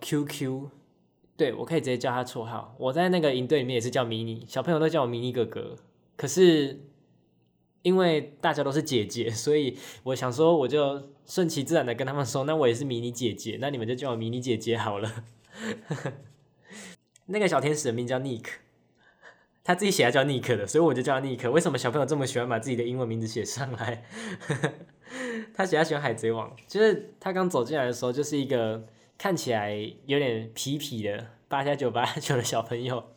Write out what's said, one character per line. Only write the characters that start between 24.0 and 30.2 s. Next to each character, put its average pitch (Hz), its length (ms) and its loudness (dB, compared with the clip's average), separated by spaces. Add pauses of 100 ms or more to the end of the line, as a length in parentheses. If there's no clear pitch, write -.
<laughs> 247 760 -12
他 190 120 0
写 165 100 2
他 160 80 6
喜 160 80 0
欢 147 100 -2
海 127 120 0
贼 113 180 0
王， 110 240 -6 (100)
就 202 140 -2
是 214 400 4
他 190 140 -4
刚 185 160 2
走 131 120 4
进 139 140 -2
来 135 80 2
的 123 80 0
时 123 140 -4
候 123 40 2
就 139 120 -2
是 143 160 -2
一 135 80 0
个 113 400 0 (320)
看 190 180 0
起 131 160 -2
来 104 220 0 (320)
有 139 120 2
点 113 360 0